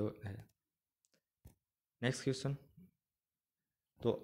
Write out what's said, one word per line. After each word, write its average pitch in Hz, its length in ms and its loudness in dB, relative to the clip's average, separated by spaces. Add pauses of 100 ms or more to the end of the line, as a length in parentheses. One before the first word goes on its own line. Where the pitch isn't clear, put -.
(240)
है। 98 120 -6 (1700)
नेक्स्ट 127 220 0
क्वेश्चन, 139 320 0 (1500)
तो 113 220 4